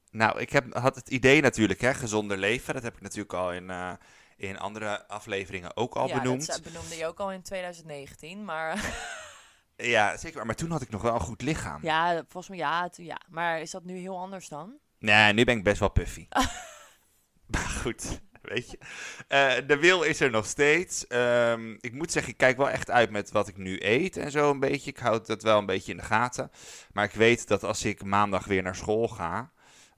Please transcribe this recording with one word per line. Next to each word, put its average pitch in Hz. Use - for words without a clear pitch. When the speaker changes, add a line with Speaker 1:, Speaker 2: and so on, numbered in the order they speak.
Speaker 1:
Nou, 110
ik 123
heb, 131
had 127
het -
idee 131
natuurlijk, 110
hè, 123
gezonder 104
leven. 113
Dat 131
heb 117
ik -
natuurlijk 101
al 90
in, 90
eh, 90
in 98
andere 104
afleveringen 98
ook 123
al 127
Speaker 2:
Ja, 131
Speaker 1:
benoemd. 127
Speaker 2:
dat 165
ze-, 165
benoemde 165
je 160
ook 175
al 196
in 185
tweeduizend 180
negentien, 151
maar 160
<laughs> -
Speaker 1:
Ja, 110
zeker. 110
Maar 113
toen 165
had 156
ik -
nog 101
wel 117
een 120
goed -
lichaam. 147
Speaker 2:
Ja, 165
volgens 170
mij, 190
ja, 165
toen, 175
ja. 151
Maar 165
is 165
dat 185
nu 185
heel 185
anders 190
dan? 170
Speaker 1:
Nee, 107
nu 113
ben 123
ik 95
best 101
wel 98
puffy. -
Speaker 2:
<laughs> -
Speaker 1:
Maar -
goed, -
weet -
je. -
Eh, 139
de 143
wil 175
is 151
er 143
nog 110
steeds. 151
Ehm, 117
ik 117
moet 147
zeggen, 135
ik -
kijk 127
wel 135
echt -
uit 113
met 104
wat 104
ik 92
nu 95
eet 143
en 170
zo 147
een 139
beetje. 139
Ik -
houd 113
dat 110
wel 110
een 101
beetje 95
in 90
de 95
gaten. 123
Maar 104
ik 104
weet 113
dat 101
als 101
ik 104
maandag 98
weer 95
naar 92
school 110
ga, 92